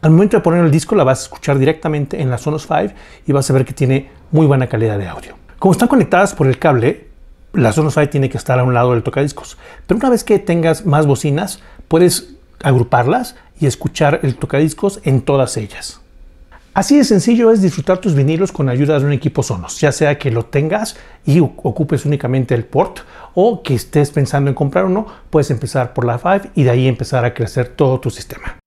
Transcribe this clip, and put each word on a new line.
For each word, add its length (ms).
Al 100
momento 260
de 40
poner 220
el 60
disco 240
la 100
vas 160
a 40
escuchar 340
directamente 640
en 80
la 80
Sonos 280
Five 280
y 60
vas 180
a 20
ver 140
que 80
tiene 340
muy 160
buena 200
calidad 300
de 100
audio. 280
Como 140
están 160
conectadas 460
por 120
el 120
cable, 500
la 180
Sonos 220
Five 140
tiene 240
que 80
estar 200
a 60
un 80
lado 200
del 100
tocadiscos. 560
Pero 120
una 100
vez 160
que 140
tengas 480
más 200
bocinas, 540
puedes 440
agruparlas 760
y 60
escuchar 560
el 140
tocadiscos 640
en 180
todas 380
ellas. 420
Así 240
de 80
sencillo 460
es 100
disfrutar 380
tus 160
vinilos 380
con 180
ayuda 280
de 60
un 80
equipo 300
Sonos, 400
ya 100
sea 240
que 140
lo 160
tengas 500
y 140
u-, 120
ocupes 440
únicamente 480
el 100
port 360
o 280
que 120
estés 380
pensando 360
en 60
comprar 320
uno, 200
puedes 220
empezar 420
por 140
la 120
Five 360
y 80
de 80
ahí 180
empezar 380
a 80
crecer 340
todo 320
tu 80
sistema. 480